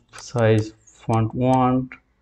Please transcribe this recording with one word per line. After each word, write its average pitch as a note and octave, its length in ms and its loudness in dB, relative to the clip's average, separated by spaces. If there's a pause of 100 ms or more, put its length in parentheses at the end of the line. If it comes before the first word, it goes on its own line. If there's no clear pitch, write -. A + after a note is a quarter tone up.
(180)
size A2 560 0 (100)
font A2 520 -4
one, B2+ 540 0 (320)